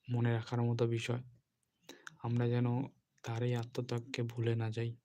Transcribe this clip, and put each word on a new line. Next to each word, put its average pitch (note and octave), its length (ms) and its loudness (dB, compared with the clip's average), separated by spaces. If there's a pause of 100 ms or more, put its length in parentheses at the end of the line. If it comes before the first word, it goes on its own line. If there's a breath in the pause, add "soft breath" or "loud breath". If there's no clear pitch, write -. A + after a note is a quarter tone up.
(100)
মনে A#2 220 4
রাখার A#2 300 0
মতো A#2+ 240 4
বিষয়। A#2 360 0 (1000 loud breath)
আমরা A#2+ 260 2
যেন A#2+ 180 2 (560)
তার A2+ 200 -2
এই B2 140 2
আত্মত্যাগকে A#2+ 680 -4
ভুলে A#2 340 0
না A2+ 140 0
যাই। A#2 340 -2